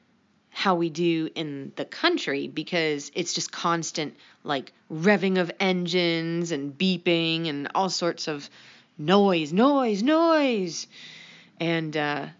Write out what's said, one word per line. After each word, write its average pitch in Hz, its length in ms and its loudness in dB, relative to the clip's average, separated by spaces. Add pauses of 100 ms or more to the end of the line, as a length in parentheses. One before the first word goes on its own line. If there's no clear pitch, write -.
(500)
how 190 240 0
we 170 160 0
do 165 440 0
in 139 420 -8
the 143 100 -4
country 143 600 -2
because 151 680 -4
it's - 180 -4
just - 180 -4
constant, 165 640 -4 (300)
like, 135 280 -4 (200)
revving 185 460 2
of 170 200 0
engines 170 920 0
and 139 240 -6
beeping 165 720 0
and 143 260 -4
all 190 140 0
sorts 170 400 -4
of 147 220 -6 (480)
noise, 170 540 4
noise, 233 500 4
noise. 285 840 2 (720)
And, 165 360 -2
uh, 147 300 -2 (140)